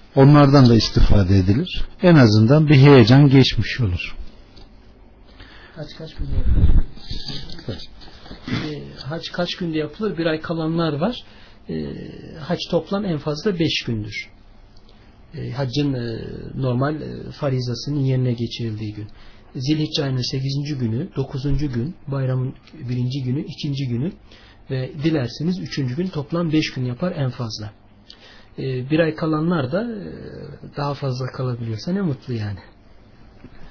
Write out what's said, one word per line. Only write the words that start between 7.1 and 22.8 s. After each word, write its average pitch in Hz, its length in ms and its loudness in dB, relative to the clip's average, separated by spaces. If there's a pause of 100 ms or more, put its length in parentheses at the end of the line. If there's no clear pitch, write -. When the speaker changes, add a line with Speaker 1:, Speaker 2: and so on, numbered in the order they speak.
Speaker 2:
Ee, 143 340 -6 (220)
hac 156 280 -8
kaç 175 240 -4
günde 165 220 -4
yapılır? 160 400 -6
Bir 165 80 -2
ay 160 140 -2
kalanlar 165 520 -2
var. 180 240 -2 (540)
Ee, 147 160 -6 (540)
hac 160 180 -6 (120)
toplam 185 340 -2
en 165 140 -4
fazla 156 400 -4
beş 156 280 -2
gündür. 107 440 -8 (1040)
Ee, 123 160 -10
haccın, 135 440 -4
e, 117 240 -6 (360)
normal, 131 480 -2
e, 123 280 -12
farizasının 131 720 -4
yerine 127 320 0
geçirildiği 113 600 -6
gün. 104 120 -12 (480)
Zilhicce 151 500 -2
ayının 131 260 -4
sekizinci 139 440 -4
günü, 123 420 -4
dokuzuncu 139 560 -2
gün, 120 220 -6 (140)
bayramın 131 460 -4 (340)